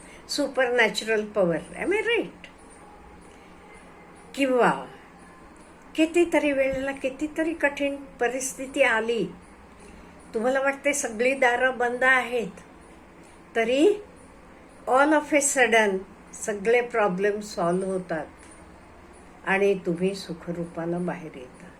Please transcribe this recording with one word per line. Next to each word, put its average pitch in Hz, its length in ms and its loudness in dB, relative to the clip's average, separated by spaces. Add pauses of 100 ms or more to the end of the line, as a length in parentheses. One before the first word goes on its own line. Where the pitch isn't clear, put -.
(400)
supernatural 233 840 0 (140)
power. 175 480 -2
Am 302 60 -2
I 427 100 0
right? 440 460 -4 (1900)
किंवा 254 500 2 (1120)
कितीतरी 320 560 2
वेळेला 269 400 0
कितीतरी 302 600 -4
कठीण 285 420 -2
परिस्थिती 269 840 -4
आली, 226 440 2 (1080)
तुम्हाला 254 260 0
वाटते 277 340 0
सगळी 247 400 -2
दारं 254 440 2
बंद 247 260 0
आहेत, 247 480 2 (1040)
तरी 247 320 4 (1000)
all 277 240 6
of 302 260 2
a 277 40 4 (160)
sudden 220 400 4 (360)
सगळे 220 480 0
प्रॉब्लेम 208 580 0
सॉल्व्ह 190 540 -2
होतात 170 320 -6 (1200)
आणि 196 280 2
तुम्ही 180 420 -2
सुखरूपानं 170 920 -6
बाहेर 160 300 -8
येता. - 300 -18 (140)